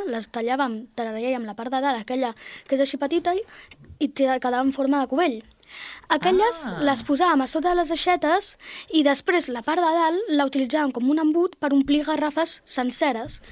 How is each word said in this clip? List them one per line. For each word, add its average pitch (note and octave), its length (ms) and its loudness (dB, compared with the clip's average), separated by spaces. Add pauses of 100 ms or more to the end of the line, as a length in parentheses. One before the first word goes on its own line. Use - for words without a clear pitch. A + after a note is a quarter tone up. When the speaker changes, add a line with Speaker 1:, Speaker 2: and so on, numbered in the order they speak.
Speaker 1:
les A3+ 240 -6
tallàvem, A#3+ 480 -2 (160)
tallàvem A#3 480 -4
la G#3+ 100 -10
part A#3 160 -8
de C4 140 0
dalt, B3+ 160 0
aquella B3+ 320 -4 (340)
que - 80 0
és C4+ 60 2
així C#4 180 0
petita, E4+ 380 0
i, A4 80 -4 (560)
i C#4+ 80 0
te-, C4 320 0
quedava B3 240 0
en C4+ 80 2
forma C#4 320 0
de C4+ 80 -6
cubell. C#4 260 0 (680)
Aquelles F#4 580 2
Speaker 2:
Ah. F4 160 -6
Speaker 1:
les C#4 240 2
posàvem D4 400 4
a - 20 -2
sota D#4+ 220 0
de F4+ 80 2
les E4 160 0
aixetes F4 600 0 (340)
i D#4+ 160 4
després C#4+ 480 2
la A#3+ 80 -6
part E4 240 0
de D#4+ 80 4
dalt E4+ 400 2
la C#4+ 160 4
utilitzàvem C4+ 480 0
com A#3+ 160 0
un D#4 80 2
embut E4 400 2
per C#4+ 140 0
omplir C#4+ 320 4
garrafes D4+ 580 -2
senceres. B3 880 -4